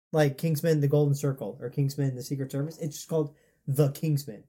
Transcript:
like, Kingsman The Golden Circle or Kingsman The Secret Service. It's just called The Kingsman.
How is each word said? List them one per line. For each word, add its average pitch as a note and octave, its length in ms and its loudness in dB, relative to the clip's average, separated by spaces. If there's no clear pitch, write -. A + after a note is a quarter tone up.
like, D3 260 4
Kingsman D#3+ 420 2
The C#3+ 80 4
Golden D3 260 4
Circle C3 460 -4
or B2 100 -6
Kingsman C3+ 460 0
The A#2+ 60 -8
Secret C3+ 280 -6
Service. D3 280 -6
It's D3+ 180 -8
just - 120 -14
called D#3 260 -2
The C#3 220 4
Kingsman. C#3+ 580 -4